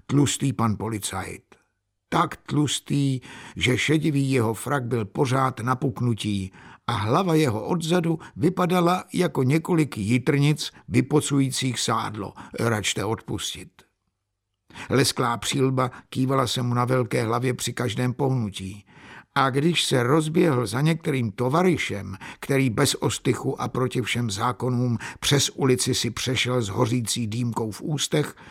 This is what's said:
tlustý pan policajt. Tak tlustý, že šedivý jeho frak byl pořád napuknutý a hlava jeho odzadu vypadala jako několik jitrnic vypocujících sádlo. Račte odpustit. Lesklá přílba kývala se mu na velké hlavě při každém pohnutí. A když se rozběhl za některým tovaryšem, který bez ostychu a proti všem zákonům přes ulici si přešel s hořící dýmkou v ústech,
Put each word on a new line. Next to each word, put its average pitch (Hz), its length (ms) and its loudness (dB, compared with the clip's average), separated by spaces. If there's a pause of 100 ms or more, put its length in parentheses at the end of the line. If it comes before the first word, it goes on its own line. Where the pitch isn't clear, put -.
tlustý 139 460 2
pan 110 240 0
policajt. 98 680 -6 (640)
Tak 160 280 0
tlustý, 139 840 0 (360)
že 107 220 2
šedivý 143 520 2
jeho 113 240 2
frak 127 300 -4
byl 117 200 -2
pořád 131 560 0
napuknutý 113 920 0 (360)
a 120 60 0
hlava 135 420 2
jeho 117 320 2
odzadu 165 520 0 (180)
vypadala 175 760 2
jako 147 300 0
několik 156 560 2
jitrnic 139 720 2 (160)
vypocujících 131 920 2
sádlo. 107 540 -4 (260)
Račte 110 440 0
odpustit. - 680 -6 (1200)
Lesklá 123 460 2
přílba 131 540 0 (180)
kývala 131 380 0
se 127 160 -2
mu 120 120 0
na 123 100 2
velké 127 400 0
hlavě 120 300 0
při 123 180 -6
každém 123 400 -2
pohnutí. 104 720 -2 (560)
A 135 120 4
když 147 340 2
se 131 180 2
rozběhl 156 640 2
za 110 140 -2
některým 147 520 0
tovaryšem, 123 840 0 (240)
který 135 300 2
bez 135 300 2
ostychu - 600 -2
a 120 80 -4
proti 123 340 -2
všem 117 280 -2
zákonům 120 680 0 (220)
přes - 300 2
ulici 131 440 2
si 123 160 -2
přešel 123 520 -2
s 101 60 -4
hořící 117 580 0
dýmkou 113 440 -2
v - 120 -10
ústech, 147 540 -2 (140)